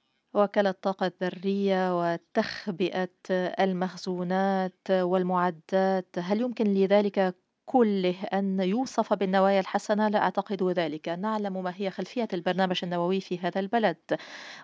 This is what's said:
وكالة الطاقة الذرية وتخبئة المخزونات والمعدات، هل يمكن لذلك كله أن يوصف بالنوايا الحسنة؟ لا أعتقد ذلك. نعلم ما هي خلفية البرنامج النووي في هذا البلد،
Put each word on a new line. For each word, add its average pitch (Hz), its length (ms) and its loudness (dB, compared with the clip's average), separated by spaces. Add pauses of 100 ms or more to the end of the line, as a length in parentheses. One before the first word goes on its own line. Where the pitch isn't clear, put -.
(340)
وكالة 202 360 2
الطاقة 190 360 -2
الذرية 185 920 0
وتخبئة 175 1080 -2 (220)
المخزونات 185 1600 -2
والمعدات، 185 1160 2 (120)
هل 190 220 0
يمكن 226 340 0
لذلك 196 600 4 (320)
كله 196 500 4 (160)
أن 196 280 0
يوصف 220 520 0
بالنوايا 196 480 4
الحسنة؟ 208 480 0
لا 208 100 2
أعتقد 185 440 -2
ذلك. 170 460 -2
نعلم 190 540 -4
ما 185 140 -4
هي 196 140 -4
خلفية 220 420 -4
البرنامج 180 500 0
النووي 180 380 0
في 180 180 -6
هذا 175 220 -2
البلد، 196 360 0 (680)